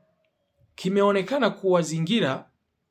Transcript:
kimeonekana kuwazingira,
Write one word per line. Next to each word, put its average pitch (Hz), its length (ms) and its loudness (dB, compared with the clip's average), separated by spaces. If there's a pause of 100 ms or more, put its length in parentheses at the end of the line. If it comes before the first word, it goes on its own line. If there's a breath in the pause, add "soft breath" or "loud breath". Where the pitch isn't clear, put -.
(760)
kimeonekana 202 760 0
kuwazingira, 165 1000 -2 (400)